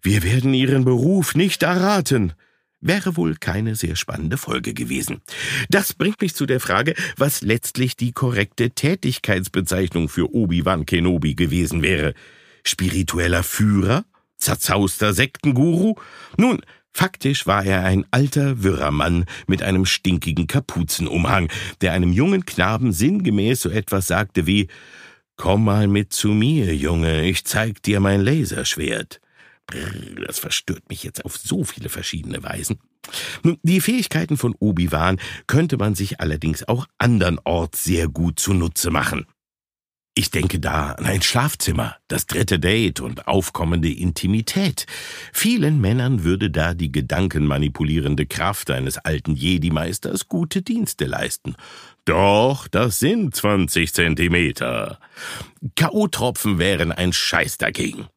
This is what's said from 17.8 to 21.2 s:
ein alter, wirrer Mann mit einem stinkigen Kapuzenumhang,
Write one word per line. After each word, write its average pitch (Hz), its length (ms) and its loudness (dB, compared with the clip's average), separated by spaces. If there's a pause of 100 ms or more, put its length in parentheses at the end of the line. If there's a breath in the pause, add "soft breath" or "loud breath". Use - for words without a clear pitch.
ein 95 280 2
alter, 135 520 2
wirrer 73 280 2
Mann 85 340 2 (200 loud breath)
mit 90 160 0
einem 95 240 2
stinkigen 85 600 0
Kapuzenumhang, 85 1000 0 (320 loud breath)